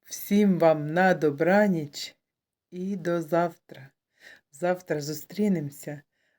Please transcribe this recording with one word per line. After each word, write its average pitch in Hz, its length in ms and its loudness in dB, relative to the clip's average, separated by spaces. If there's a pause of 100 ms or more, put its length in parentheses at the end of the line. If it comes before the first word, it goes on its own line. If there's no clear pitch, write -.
всім 202 560 2
вам 156 340 2
на 185 200 4
добраніч 160 1000 0 (560)
і 190 240 -8
до 170 260 -2
завтра. 165 680 -4 (640)
Завтра 175 500 -4
зустрінемося. 151 1000 -4 (380)